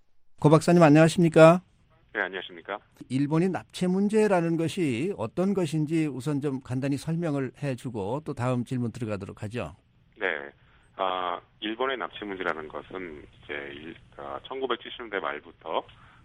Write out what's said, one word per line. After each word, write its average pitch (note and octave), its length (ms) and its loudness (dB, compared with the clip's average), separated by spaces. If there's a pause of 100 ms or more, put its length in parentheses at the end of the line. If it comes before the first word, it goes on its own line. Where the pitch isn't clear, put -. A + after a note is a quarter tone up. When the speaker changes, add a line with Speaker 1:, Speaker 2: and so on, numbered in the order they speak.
(400)
Speaker 1:
고 D3 120 4
박사님, E3+ 320 6
안녕하십니까? D#3+ 800 8 (500)
Speaker 2:
네, G#2+ 80 -2
안녕하십니까? F#2 560 -8 (320)
Speaker 1:
일본의 D3 400 0
납치 D#3 380 -6
문제라는 G3 680 2
것이 D#3+ 640 -2
어떤 F3 380 -2
것인지 D#3 500 0
우선 C#3 360 -4
좀 C#3 200 -4
간단히 C3+ 340 -4
설명을 D3 680 -4
해주고 A#2+ 640 -6
또 D3 120 -8
다음 B2 280 -2
질문 A#2+ 280 -4
들어가도록 G2+ 520 -8
하죠. G#2 320 -8 (400)
Speaker 2:
네, G#2 120 -2 (680)
아, F#2 440 -2 (220)
일본의 A#2 360 -4
납치 G2 280 -8
문제라는 F2 420 -6
것은 D2+ 580 -12 (180)
이제 D2+ 100 -12
일-, D2 420 -12 (220)
아, C#2+ 260 -12
천구백칠십년대 A#2+ 760 -8
말부터 D#2+ 640 -8 (420)